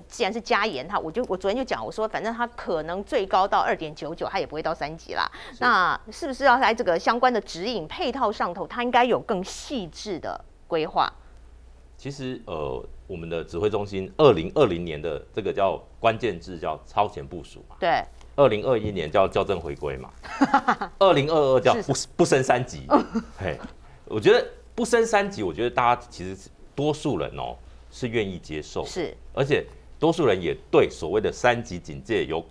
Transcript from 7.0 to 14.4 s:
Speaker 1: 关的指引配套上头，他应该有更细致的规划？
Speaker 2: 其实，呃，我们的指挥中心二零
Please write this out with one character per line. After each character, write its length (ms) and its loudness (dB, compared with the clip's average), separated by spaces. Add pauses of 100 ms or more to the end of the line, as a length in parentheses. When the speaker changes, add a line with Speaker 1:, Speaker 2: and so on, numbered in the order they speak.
Speaker 1:
关 120 4
的 100 0
指 240 -8
引 220 -4
配 240 -4
套 200 0
上 200 -2
头， 140 -8
他 160 -6
应 80 -2
该 160 4
有 140 4
更 240 -2
细 440 -8
致 300 -8
的 220 -8 (260)
规 220 -2
划？ 240 0 (840)
Speaker 2:
其 140 -12
实， 360 -8
呃， 380 -6 (220)
我 100 -10
们 140 -8
的 140 -4
指 160 -8
挥 100 2
中 160 -2
心 320 -6
二 140 10
零 240 0